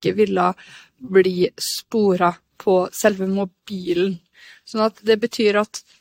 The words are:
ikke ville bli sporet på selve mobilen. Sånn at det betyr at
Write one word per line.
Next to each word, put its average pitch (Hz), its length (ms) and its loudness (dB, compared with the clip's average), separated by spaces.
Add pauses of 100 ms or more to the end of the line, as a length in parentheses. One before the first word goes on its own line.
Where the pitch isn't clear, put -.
ikke 185 140 -2
ville 190 400 2 (480)
bli 185 540 2
sporet 180 800 -2 (200)
på 185 360 0
selve 190 340 0
mobilen. 190 920 -4 (440)
Sånn 220 200 -2
at - 180 -6
det 214 160 2
betyr 214 400 0
at - 240 -6 (180)